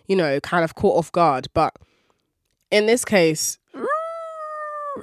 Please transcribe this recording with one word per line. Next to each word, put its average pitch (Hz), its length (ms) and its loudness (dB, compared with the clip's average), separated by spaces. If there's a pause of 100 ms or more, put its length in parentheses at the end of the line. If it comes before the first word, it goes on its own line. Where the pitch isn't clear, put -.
you 196 100 0
know, 143 240 2
kind 170 240 0
of 160 100 -4
caught - 220 2
off 160 160 -2
guard. 147 400 2
But 156 240 0 (920)
in 208 160 4
this 233 180 2
case, 165 540 2 (1400)